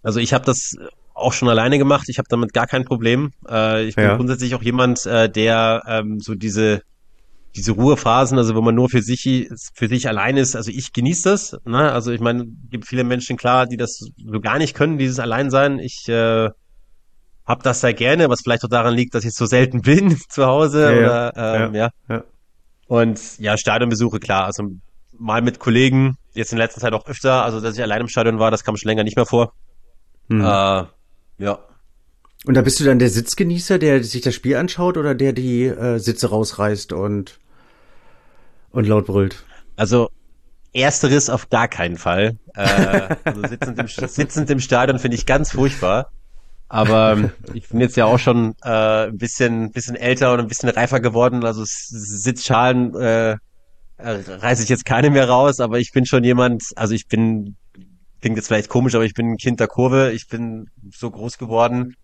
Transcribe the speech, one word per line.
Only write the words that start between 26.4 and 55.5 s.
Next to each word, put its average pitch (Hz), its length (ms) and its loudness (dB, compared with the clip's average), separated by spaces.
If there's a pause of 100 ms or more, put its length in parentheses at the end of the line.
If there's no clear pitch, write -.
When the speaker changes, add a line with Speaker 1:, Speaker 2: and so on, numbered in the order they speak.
Speaker 1:
in 117 60 -4
letzter 113 240 -2
Zeit 117 100 -2
auch 120 160 -4
öfter, 127 380 0
also 110 160 -4
dass 110 160 -6
ich 123 40 -6
allein 110 200 -2
im 120 80 -6
Stadion 113 280 0
war, 110 140 2
das 110 140 -4
kam 107 100 -2
schon 110 140 -6
länger 110 160 0
nicht 110 100 -6
mehr 120 100 2
vor. 117 280 0 (760)
Speaker 2:
Mhm. 110 140 0
Speaker 1:
Äh, 98 420 2 (540)
ja. 101 220 -6 (840)
Speaker 2:
Und 135 100 0
da 131 60 6
bist 131 180 0
du 151 40 -2
dann 131 160 6
der 123 100 4
Sitzgenießer, 170 680 0
der 139 240 4
sich 120 200 -8
das 123 120 -2
Spiel 127 220 -2
anschaut 175 400 -2
oder 143 180 -2
der 135 160 0
die, 123 340 -2
äh, 120 340 -2
Sitze 110 300 -2
rausreißt 104 640 -2
und, 101 460 -6 (1300)
und 117 160 0
laut 107 200 2
brüllt? 95 360 -2 (320)
Speaker 1:
Also 113 340 2 (640)
ersteres 135 560 2
auf - 200 -4
gar 117 180 2
keinen 87 300 -6
Fall. 101 400 -2 (180)
Äh, 98 680 0
also 104 240 -6
sitzend 120 320 -8
im, 123 80 -6
<laughs> 127 200 -8
sitzend 147 420 -4
im 135 100 0
Stadion 127 400 0
finde 120 160 -2
ich - 100 -4
ganz 147 260 0
furchtbar. 127 580 0 (580)
Aber, 110 460 4
ähm, 104 180 0 (220)
ich - 160 -12
bin 113 100 -2
jetzt 123 160 0
ja 117 100 4
auch 120 120 4
schon, 117 460 2
äh, 110 440 2
ein 110 100 -10
bisschen, 113 540 -2
bisschen 120 240 -8
älter 123 380 2
und 120 60 2
ein 113 80 -2
bisschen - 220 -2
reifer 113 300 0
geworden. 120 460 2
Also 110 160 -2
S-, - 280 -10
Sitzschalen, 120 1080 0
äh, 113 360 2
äh, 107 60 -4 (600)
reiße 110 680 -4
ich 101 60 -6
jetzt 123 160 0
keine 127 260 2
mehr 135 180 4
raus. 131 300 4